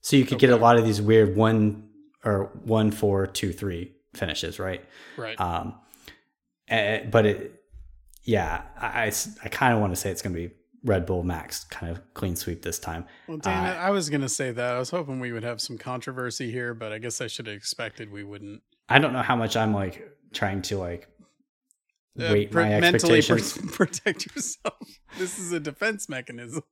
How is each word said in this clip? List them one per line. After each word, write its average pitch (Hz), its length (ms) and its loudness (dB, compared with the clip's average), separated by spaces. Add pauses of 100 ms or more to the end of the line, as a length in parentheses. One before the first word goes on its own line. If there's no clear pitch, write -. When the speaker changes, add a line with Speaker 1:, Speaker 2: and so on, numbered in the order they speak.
Speaker 1:
So - 140 2
you 131 100 8
could 131 140 -2
get 127 120 8
a - 20 10
Speaker 2:
Okay. 113 80 6
Speaker 1:
lot 120 160 10
of 113 80 6
these 104 160 2
weird 104 340 8
one 107 540 4 (340)
or 98 280 0 (120)
one, 110 280 4
four, 98 360 2
two, 95 240 -4
three 90 420 -8 (200)
finishes, 82 460 -6
right? 92 260 -6 (320)
Speaker 2:
Right. 113 240 -10
Speaker 1:
Um, 87 340 -4 (920)
eh, 107 420 0
but 107 160 6
it, - 380 -2 (600)
yeah, 165 380 0 (160)
I, 117 280 -4
I - 20 -2
s-, - 360 -6
I 113 60 -8
kinda 120 300 2
wanna 98 160 0
say 95 160 -4
it's 87 100 -8
gonna 90 140 -6
be 85 160 -8 (320)
Red 95 220 2
Bull 90 160 -2
Max 85 440 -6
kind - 260 -10
of 90 100 -10 (140)
clean 90 200 -4
sweep 85 280 -8
this 85 160 -6
time. 85 260 -8 (220)
Speaker 2:
Well, 160 100 -10
damn 185 280 -2
Speaker 1:
Uh, 180 40 -2
Speaker 2:
it, 185 80 -4
I 180 140 0
was 185 180 -2
gonna 139 200 -2
say 131 220 -4
that. 123 240 -4
I 123 40 -2
was 127 100 -4
hoping 143 300 -6
we 123 120 -6
would 113 120 -8
have 117 180 -6
some 120 160 -8
controversy 127 720 -8
here, 120 220 -6
but 113 180 -10
I 107 60 -8
guess 113 240 -8
I 123 60 -6
should - 200 -10
have 104 80 -10
expected 107 560 -10
we 101 120 -12
wouldn't. 101 400 -16 (260)
Speaker 1:
I 120 80 8
don't 143 160 4
know 127 80 -2
how 123 140 2
much 113 200 0
I'm, 107 200 2
like, 98 360 -6 (220)
trying 98 300 -4
to, 101 160 -4
like, 87 280 -8 (1120)
Speaker 2:
Uh, 165 140 -2
Speaker 1:
weight 104 180 2
Speaker 2:
pre-, 170 120 4
Speaker 1:
my - 180 4
Speaker 2:
mentally 170 380 6
Speaker 1:
expectations. 113 340 2 (220)
Speaker 2:
pr-, - 0 -
<laughs> 190 100 4
protect - 400 -4 (100)
yourself. - 520 -10 (300)
This 185 220 -6
is 175 140 -8
a 170 60 -2
defense 196 500 -6
mechanism. 127 640 -10